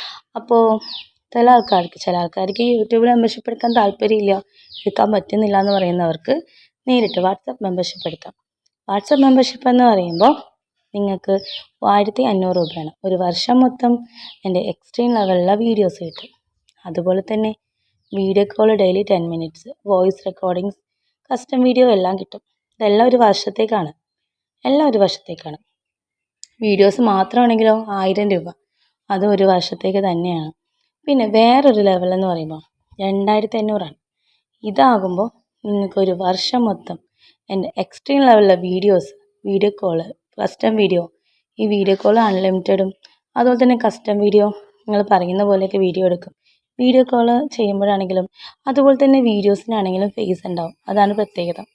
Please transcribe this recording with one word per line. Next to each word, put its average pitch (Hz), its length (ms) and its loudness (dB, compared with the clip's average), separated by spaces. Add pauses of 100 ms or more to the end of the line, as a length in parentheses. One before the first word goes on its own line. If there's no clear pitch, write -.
(400)
അപ്പോൾ 233 220 2 (760)
ചില 240 200 2
ആൾക്കാർക്ക്, 202 500 0
ചില 180 180 -2
ആൾക്കാർക്ക് 190 440 -6
ഈ 240 120 0
YouTube 226 320 0
മെമ്പർഷിപ്പ് 233 400 0
എടുക്കാൻ 233 280 -4
താല്പര്യമില്ല, 202 560 0 (480)
എടുക്കാൻ 208 320 0
പറ്റുന്നില്ല 202 480 -2
എന്ന് 202 140 0
പറയുന്നവർക്ക് 175 580 -2 (540)
നേരിട്ട് 233 380 0
WhatsApp 196 400 -6
മെമ്പർഷിപ്പ് 180 440 -6
എടുക്കാം. - 240 -18 (560)
WhatsApp 269 360 0
മെമ്പർഷിപ്പ് 262 460 2
എന്ന് 247 180 4
പറയുമ്പോൾ 185 440 2 (600)
നിങ്ങൾക്ക് 196 380 -4 (600)
ആയിരത്തി 208 360 0
അഞ്ഞൂറ് 185 300 0
രൂപയാണ്. 156 320 -6 (140)
ഒരു 185 180 -2
വർഷം 180 400 0
മൊത്തം 247 280 0 (540)
എൻ്റെ 180 140 -2 (120)
എക്സ്ട്രീം - 440 -4
ലെവലിലുള്ള 190 380 0 (100)
വീഡിയോസ് 208 420 0
കിട്ടും. - 240 -18 (580)
അതുപോലെ 185 420 -4
തന്നെ 220 200 -4 (680)
വീഡിയോ 196 360 0
കോൾ 214 160 2 (120)
ഡെയിലി 190 280 2
ടെൻ 175 220 0
മിനിറ്റ്സ്, 165 360 -10 (220)
വോയിസ് 185 380 0
റെക്കോർഡിങ്സ്, 185 500 -6 (520)
കസ്റ്റം 254 380 -4
വീഡിയോ 254 180 4 (100)
എല്ലാം 185 260 -2
കിട്ടും. 202 200 -18 (340)
ഇതെല്ലാം 214 360 2
ഒരു 247 120 4
വർഷത്തേക്കാണ്, 208 680 0 (800)
എല്ലാം 294 220 2
ഒരു 220 120 0
വർഷത്തേക്കാണ്. 165 540 -4 (1080)
വീഡിയോസ് 202 360 4 (100)
മാത്രമാണെങ്കിലോ 220 640 2 (240)
ആയിരം 190 340 -2
രൂപ, 170 140 -4 (680)
അത് 190 180 -2
ഒരു 190 200 2
വർഷത്തേക്ക് 190 560 -2
തന്നെയാണ്. 170 420 -4 (560)
പിന്നെ 262 200 0 (100)
വേറൊരു 240 520 4
ലെവൽ 180 280 0
എന്ന് 190 140 -2
പറയുമ്പോൾ 160 320 -8 (400)
രണ്ടായിരത്തി 208 600 -2
അഞ്ഞൂറാണ്. 202 340 -6 (720)
ഇതാകുമ്പോൾ 196 580 0 (380)
നിങ്ങൾക്ക് 202 380 -4
ഒരു 185 180 0
വർഷം 185 460 -2
മൊത്തം 175 300 -10 (500)
എൻ്റെ 196 220 -6 (140)
എക്സ്ട്രീം - 440 -2
ലെവലിലെ 202 280 6 (120)
വീഡിയോസ്, 185 420 0 (380)
വീഡിയോ 202 240 0 (100)
കോൾ, 165 160 -2 (420)
കസ്റ്റം - 380 -2
വീഡിയോ, 185 240 0 (560)
ഈ 214 120 -4
വീഡിയോ 196 300 0
കോൾ 208 220 2
അൺലിമിറ്റഡും 190 640 0 (480)
അതുപോലെ 247 240 2
തന്നെ 247 240 4
കസ്റ്റം 214 380 -4
വീഡിയോ, 208 240 4 (380)
നിങ്ങൾ 208 160 -2 (100)
പറയുന്ന 185 380 0
പോലെയൊക്കെ 190 360 0
വീഡിയോ 185 240 -2
എടുക്കും. 175 240 -6 (480)
വീഡിയോ 254 300 4
കോൾ 233 160 2 (280)
ചെയ്യുമ്പോഴാണെങ്കിലും 196 680 -2 (440)
അതുപോലെ 269 340 4
തന്നെ 269 160 4 (100)
വീഡിയോസിനാണെങ്കിലും 202 880 -2
ഫേസ് 185 320 -6
ഉണ്ടാവും, 175 240 -8 (180)
അതാണ് 202 280 2
പ്രത്യേകത. 175 400 -6 (160)